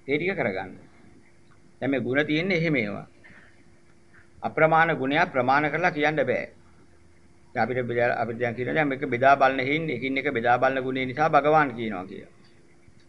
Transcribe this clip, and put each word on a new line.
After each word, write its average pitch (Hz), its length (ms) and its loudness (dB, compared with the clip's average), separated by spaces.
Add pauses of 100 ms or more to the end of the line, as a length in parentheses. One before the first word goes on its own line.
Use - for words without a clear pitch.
ඒ 139 100 0
ටික 175 200 -4
කරගන්න. 95 340 -4 (1040)
දැන් 127 140 -4
මේ 135 100 0
ගුණ 123 240 -2
තියෙන්නේ 165 340 -2
එහෙම 165 200 0
ඒවා. 101 300 -4 (1300)
අප්‍රමාණ 160 540 4
ගුණයක් 143 380 0
ප්‍රමාණ 135 340 2
කරලා 165 260 0
කියන්න 151 260 0
බෑ. 120 320 -2 (1000)
දැන් 117 140 -2
අපිට 123 200 -2
බෙදා, 120 320 0
අපිට 113 240 -4
දැන් 117 160 -4
කියනවා 127 200 -4
දැන් 156 120 2
මේක 135 180 -4
බෙදා 131 300 4
බලන 135 240 4
හේයින් 151 300 -2
එකින් 131 280 -4
එක 139 120 -4
බෙදා 120 280 2
බලන 131 220 0
ගුණය 131 260 -4
නිසා 147 240 -2
භගවාන් 151 420 4
කියනවා 110 340 -6
කියලා. - 260 -16 (760)